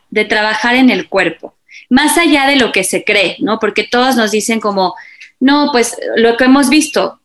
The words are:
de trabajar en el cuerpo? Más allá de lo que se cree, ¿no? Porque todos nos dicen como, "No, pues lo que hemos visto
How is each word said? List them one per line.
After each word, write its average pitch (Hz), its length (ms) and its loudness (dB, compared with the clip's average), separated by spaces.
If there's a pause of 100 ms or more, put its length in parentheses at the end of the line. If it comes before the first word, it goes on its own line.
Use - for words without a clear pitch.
de 214 160 -2
trabajar 214 500 -2
en 254 140 4
el 185 200 -4
cuerpo? 175 460 -4 (340)
Más 277 280 2
allá 294 280 2
de 277 120 2
lo 240 140 0
que 190 120 -2
se 180 200 -4
cree, 202 360 -2
¿no? 214 200 -4
Porque 208 240 -4
todos 247 320 0
nos 214 160 0
dicen 220 280 -2
como, 190 360 -2 (440)
"No, 285 320 2
pues 240 260 0 (180)
lo 233 220 2
que 254 80 2
hemos 262 240 4
visto - 560 0